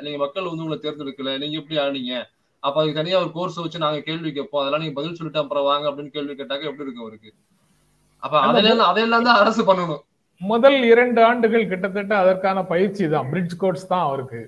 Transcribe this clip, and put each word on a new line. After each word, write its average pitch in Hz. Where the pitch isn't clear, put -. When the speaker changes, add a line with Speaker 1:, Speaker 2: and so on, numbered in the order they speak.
Speaker 1:
நீங்க 147
மக்கள் 156
வந்து 165
உங்களை 156
தேர்ந்தெடுக்கல, 135
நீங்க 151
எப்படி 151
ஆனீங்க? 135
அப்ப 139
அதுக்கு 156
தனியா 175
ஒரு 175
course 165
வச்சு 170
நாங்க 151
கேள்வி 160
கேட்போம், 139
அதெல்லாம் 143
நீங்க 156
பதில் 156
சொல்லிட்டு 156
அப்புறம் 143
வாங்க 143
அப்படின்னு 143
கேள்வி 143
கேட்டாக்க 139
எப்படி 143
இருக்கும் 120
அவருக்கு? 110
அப்ப 143
Speaker 2:
ஆமா. 143
Speaker 1:
அதெல்லாம், 220
அதையெல்லாம் 233
தான் 233
அரசு 220
பண்ணணும். 180
Speaker 2:
முதல் 233
இரண்டு 233
ஆண்டுகள் 226
கிட்டத்தட்ட 196
அதற்கான 190
பயிற்சி 190
தான், 143
bridge 170
course 185
தான் 180
அவருக்கு. 123